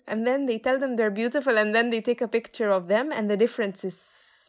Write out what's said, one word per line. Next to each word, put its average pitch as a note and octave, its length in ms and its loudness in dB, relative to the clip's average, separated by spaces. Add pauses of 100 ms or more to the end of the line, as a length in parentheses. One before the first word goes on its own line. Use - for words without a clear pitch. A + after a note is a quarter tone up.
And A3 180 -2
then C4+ 200 2
they A3+ 140 0
tell B3+ 200 0
them C4 160 -2
they're G#3+ 160 2
beautiful, A#3+ 460 0
and G#3+ 180 2
then A#3 140 4
they A#3 100 0
take A#3+ 220 0
a A#3+ 80 0
picture A3+ 400 -2
of F#3 180 2
them, A#3+ 240 2
and G#3+ 180 -2
the G#3 60 2
difference G#3 480 0
is - 440 -10 (220)